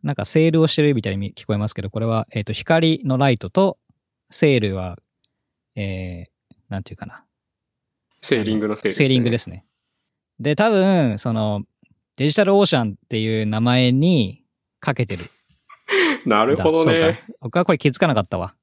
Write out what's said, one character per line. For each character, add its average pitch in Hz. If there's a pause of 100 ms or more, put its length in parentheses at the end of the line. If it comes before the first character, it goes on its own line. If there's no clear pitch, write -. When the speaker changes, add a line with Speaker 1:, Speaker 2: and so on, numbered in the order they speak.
Speaker 1:
な 143
ん 143
か 101
セ 160
ー 165
ル 160
を 160
し -
て 151
る 147
み 117
た 101
い 95
に 98
聞 -
こ 107
え -
ま 104
す -
け -
ど、 98
こ 110
れ 110
は、 113
え 113
ー -
と、 113
光 160
の 131
ラ 135
イ 117
ト -
と、 190 (500)
セ 147
ー 123
ル 101
は、 92 (760)
え 92 (260)
ー、 - (140)
な 98
ん -
て -
い -
う -
か 101
な。 - (1000)
Speaker 2:
セ 123
ー -
リ 110
ン 107
グ 107
の 104
セ -
ー -
ル 107
で 92
す -
ね。 139
Speaker 1:
セ -
ー -
リ 131
ン 117
グ 120
で 117
す -
ね。 87 (760)
で、 147
多 214
分、 185
そ 117
の、 107 (540)
デ 143
ジ 151
タ 214
ル 196
オ 202
ー 202
シ 170
ャ 120
ン 101
っ -
て 113
い 110
う 107
名 107
前 123
に 135 (360)
か 147
け 123
て 98
る。 85 (540)
Speaker 2:
<laughs> 349
な 110
る 143
ほ 175
ど 160
ね。 165
Speaker 1:
そ 160
う 165
か。 - (220)
僕 127
は 175
こ -
れ 156
気 -
づ 131
か 175
な 147
か 107
っ 92
た 98
わ。 90